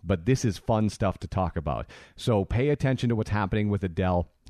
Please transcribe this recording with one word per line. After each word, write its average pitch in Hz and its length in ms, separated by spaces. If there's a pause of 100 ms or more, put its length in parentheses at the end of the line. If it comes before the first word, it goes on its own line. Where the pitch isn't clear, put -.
but 85 220
this 127 180
is 104 140
fun 107 320
stuff 95 300
to - 100
talk 90 300
about. 73 260 (320)
So 101 300
pay 131 240
attention 131 400
to 117 40
what's 110 140
happening 104 400
with 101 160
Adele, 90 460 (200)